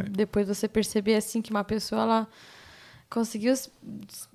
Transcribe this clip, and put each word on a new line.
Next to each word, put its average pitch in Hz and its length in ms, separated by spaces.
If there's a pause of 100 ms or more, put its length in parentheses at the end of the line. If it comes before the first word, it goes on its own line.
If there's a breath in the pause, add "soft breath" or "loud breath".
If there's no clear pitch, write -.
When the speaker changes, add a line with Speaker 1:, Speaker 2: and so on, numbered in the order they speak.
Speaker 1:
É. - 100
Speaker 2:
depois 202 380
você 208 180
perceber, 214 480
assim, 220 260
que 220 100
uma 208 140
pessoa, 220 380
ela 226 260 (800 loud breath)
conseguiu 233 440
s-, - 180 (640)